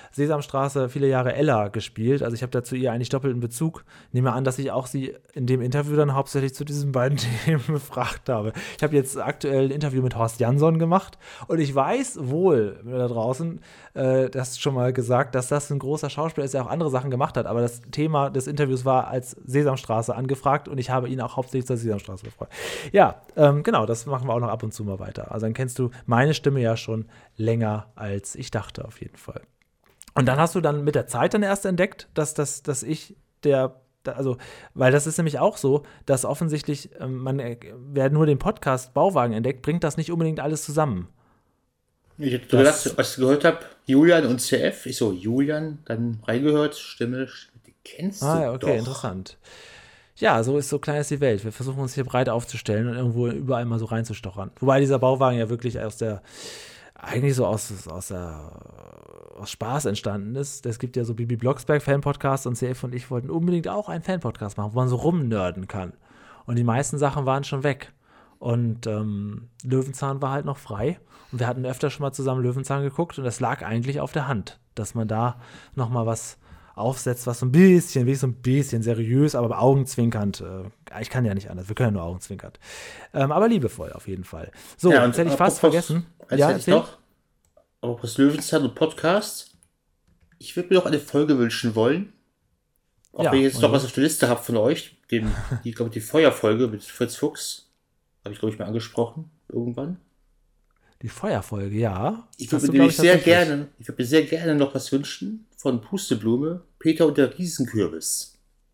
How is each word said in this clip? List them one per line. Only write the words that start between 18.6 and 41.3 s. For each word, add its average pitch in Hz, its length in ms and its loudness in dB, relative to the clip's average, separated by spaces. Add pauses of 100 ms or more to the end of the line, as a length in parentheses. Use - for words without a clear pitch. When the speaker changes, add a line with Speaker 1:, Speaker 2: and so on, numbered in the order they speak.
Speaker 1:
war 131 220 4
als - 240 -6
Sesamstraße 127 840 0
angefragt 135 520 0
und 143 100 -8
ich 127 140 -4
habe 127 180 0
ihn 131 100 -4
auch 120 160 -6
hauptsächlich 127 300 -4
zur 127 120 -2
Sesamstraße 104 480 -6
befragt. - 280 -14 (380)
Ja, 165 320 6 (120)
ähm, 147 280 6
genau, 147 240 2
das 117 180 -2
machen 131 220 -4
wir 113 80 0
auch 123 40 0
noch 117 100 -2
ab 117 120 -4
und 110 100 -6
zu - 120 -10
mal 98 160 -6
weiter. - 320 -12
Also 110 160 -4
dann 113 80 -2
kennst 131 240 -4
du 120 100 0 (160)
meine 131 280 4
Stimme 139 280 0
ja 113 140 2
schon 110 300 -6 (320)
länger, 110 580 0
als 101 400 -8
ich - 160 -12
dachte, - 320 -6
auf - 160 -16
jeden - 160 -16
Fall. - 260 -14 (720)
Und 131 140 4
dann 131 100 4
hast 165 160 4
du 190 60 0
dann 147 240 0
mit 147 100 2
der 135 140 0
Zeit 135 260 0
dann 208 80 2
erst 196 240 0
entdeckt, 185 480 -2
dass, 151 200 -2
dass, - 300 -4
dass 135 200 -6
ich 151 320 -8 (300)
der, 131 340 2 (240)
da, 135 80 -8
also, 131 240 -2 (380)
weil 127 180 4
das 143 160 4
ist 156 100 -4
nämlich 151 220 0
auch 202 160 2
so, 143 280 2 (220)
dass 135 200 2
offensichtlich, 147 640 -4 (100)
ähm, 131 200 -8
man, 131 200 -4
äh, 120 180 -8 (360)
wer 139 160 4
nur 151 160 6
den 143 140 6
Podcast 139 540 -2
Bauwagen 139 400 4
entdeckt, 123 280 -2
bringt 165 240 -2
das 147 100 -2
nicht 160 160 -4
unbedingt 160 300 -2
alles 151 240 -4
zusammen. 139 420 -2 (1080)